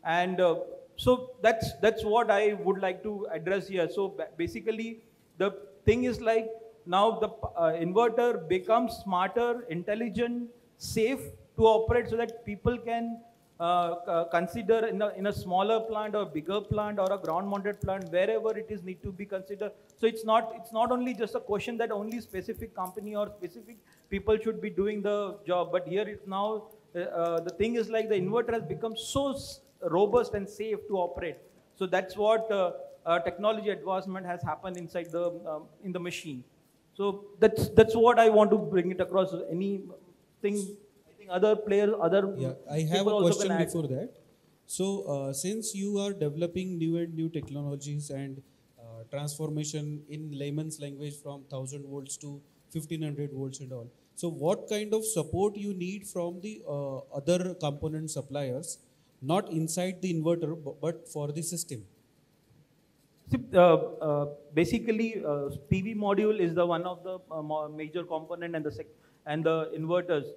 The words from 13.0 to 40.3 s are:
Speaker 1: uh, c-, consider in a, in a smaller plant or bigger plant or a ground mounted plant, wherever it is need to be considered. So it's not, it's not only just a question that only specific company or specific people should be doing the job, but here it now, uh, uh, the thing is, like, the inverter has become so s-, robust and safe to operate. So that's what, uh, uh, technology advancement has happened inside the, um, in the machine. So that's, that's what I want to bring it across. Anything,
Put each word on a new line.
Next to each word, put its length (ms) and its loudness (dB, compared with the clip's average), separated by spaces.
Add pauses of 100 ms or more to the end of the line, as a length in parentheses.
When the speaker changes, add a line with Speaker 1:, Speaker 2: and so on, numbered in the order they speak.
Speaker 1:
uh, 340 2 (120)
c-, 240 2
consider 560 2
in 160 -2
a, 80 2
in 160 -4
a 60 0
smaller 480 2
plant 340 -4
or 120 0
bigger 340 -4
plant 380 -2
or 140 2
a 60 -2
ground 300 -2
mounted 320 -4
plant, 300 -4
wherever 460 2
it 120 -8
is 140 -8
need 200 -10
to 100 -8
be 120 -10
considered. 480 -8 (240)
So 120 2
it's 160 -2
not, 320 4
it's 160 -16
not 180 2
only 240 0
just 220 -4
a 40 0
question 380 -4
that 140 0
only 280 -4
specific 540 -10
company 400 -8
or 140 0
specific 480 -14 (340)
people 280 2
should 220 -2
be 100 -4
doing 320 0
the 340 0 (100)
job, 240 0
but 160 0
here 220 0
it 180 -12
now, 380 -2 (320)
uh, 20 -4
uh, 420 0
the 100 -6
thing 260 0
is, 120 0
like, 200 0
the 80 4
inverter 360 0
has 100 0
become 340 -6
so 380 -2
s-, 260 -10 (220)
robust 520 4
and 140 -4
safe 300 -4 (100)
to 100 -2
operate. 380 -4 (400)
So 100 -4
that's 300 0
what, 340 4
uh, 220 2 (340)
uh, 140 4
technology 500 0
advancement 560 -4
has 160 -6
happened 340 -6
inside 360 -8
the, 140 0 (200)
um, 180 -8 (200)
in 80 -6
the 80 -4
machine. 420 -8 (520)
So 320 -2 (120)
that's, 320 6
that's 240 8
what 240 8
I 100 10
want 220 8
to 80 6
bring 320 2
it 100 -4
across. 340 2 (160)
Anything, 380 -4 (560)